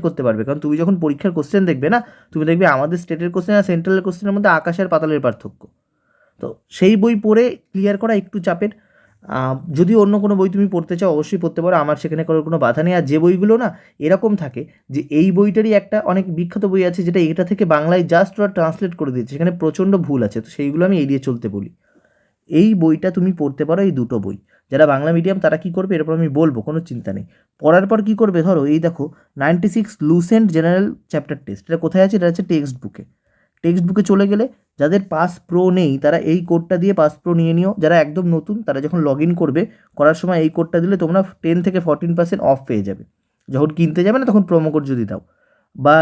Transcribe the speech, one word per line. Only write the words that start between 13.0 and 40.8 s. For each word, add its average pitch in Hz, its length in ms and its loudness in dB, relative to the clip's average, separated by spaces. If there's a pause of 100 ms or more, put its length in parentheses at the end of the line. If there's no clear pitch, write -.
যে 151 100 2
বইগুলো 180 380 2
না 240 100 -2 (320)
এরকম 190 360 0
থাকে 139 260 -6 (280)
যে 139 200 -4
এই 156 220 2
বইটারই 208 420 2
একটা 202 240 0 (140)
অনেক 190 140 0 (100)
বিখ্যাত 175 300 -6
বই 190 200 0
আছে 175 180 -2
যেটা 175 160 0
এটা 165 240 0
থেকে 196 220 -2
বাংলায় 160 380 2
just 190 340 2
ওরা 202 180 0
ট্রান্সলেট 170 400 -2
করে 147 160 -4
দিয়েছে, 123 220 -6
সেখানে 170 180 0
প্রচণ্ড 175 460 -2
ভুল 139 260 -2
আছে, 104 180 -2
তো - 80 -12
সেইগুলো 143 360 -2
আমি 190 180 2
এড়িয়ে 135 240 -2
চলতে 120 220 -4
বলি। 98 200 -8 (800)
এই 170 260 4
বইটা 165 360 2
তুমি 180 220 0
পড়তে 147 320 -4
পারো, 170 160 0
এই 196 100 0
দুটো 127 280 -4
বই। 98 180 -8 (340)
যারা 139 160 4
বাংলা 143 240 0
মিডিয়াম 170 280 0
তারা 160 180 0
কী 170 140 -8
করবে 190 240 -4
এরপর 156 180 -2
আমি 160 160 0
বলবো, 139 320 0
কোনো 156 180 -6 (100)
চিন্তা 113 240 -10
নেই। 98 120 -10 (360)
পড়ার 170 260 4
পর 220 200 0
কী 220 80 2
করবে, 202 280 2
ধরো 175 220 2
এই 151 140 0
দেখো 165 260 -4 (320)
নাইনটি 170 320 0
সিক্স 220 220 -4 (100)
লুসেন্ট 175 500 2
জেনারেল 170 340 2 (240)
চ্যাপ্টার 147 360 -6
টেস্ট, 101 220 -12
এটা 165 100 -2
কোথায় 165 280 2
আছে? 196 120 2
এটা 175 100 2
আছে 170 160 -2
টেক্সট 143 380 -2
বুকে। 101 220 -16 (600)
টেক্সট 175 220 2
বুকে 196 180 2
চলে 202 240 2
গেলে 196 180 0 (340)
যাদের 165 300 2
পাস 165 220 -2 (160)
প্রো 175 240 0
নেই 180 260 2
তারা 147 200 0
এই 165 280 0
কোডটা 170 320 0
দিয়ে 190 160 2
পাস 151 180 2 (100)
প্রো 175 120 -2
নিয়ে 165 200 2
নিও। 180 260 0
যারা 160 240 4
একদম 151 220 -4 (100)
নতুন 160 280 -4
তারা 135 220 -4
যখন 165 220 -2
log 139 180 0
in 175 60 2 (100)
করবে, 151 200 0 (340)
করার 156 260 2
সময় 180 220 0
এই 156 60 2
কোডটা 165 300 -2
দিলে 185 180 0